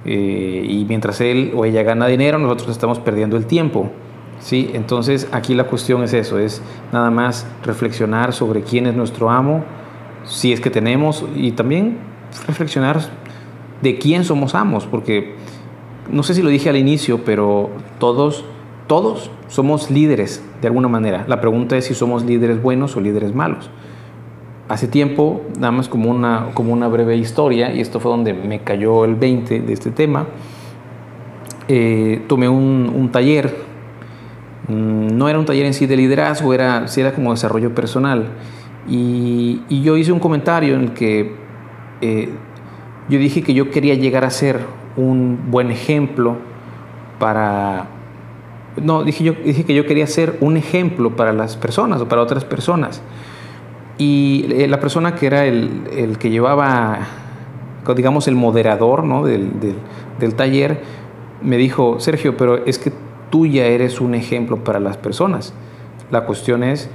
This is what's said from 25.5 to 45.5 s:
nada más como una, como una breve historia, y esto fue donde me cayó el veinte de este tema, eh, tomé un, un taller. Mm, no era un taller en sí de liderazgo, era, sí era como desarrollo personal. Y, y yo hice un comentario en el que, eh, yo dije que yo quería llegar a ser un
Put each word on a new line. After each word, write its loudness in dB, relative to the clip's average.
nada 0
más 0
como 0
una, 0
como 0
una 2
breve 2
historia, 2
y 0
esto -4
fue 0
donde 0
me -4
cayó 2
el 2
veinte 0
de -2
este -4
tema, 0
eh, 2
tomé 4
un, 4
un 2
taller. 4
Mm, 0
no 4
era 2
un 2
taller 2
en 2
sí 2
de 4
liderazgo, 4
era, 2
sí 0
era 2
como 0
desarrollo 0
personal. 0
Y, 0
y 0
yo 4
hice 2
un 2
comentario 2
en 2
el 0
que, 0
eh, 0
yo 4
dije 2
que 2
yo 4
quería 4
llegar 4
a 2
ser 2
un 2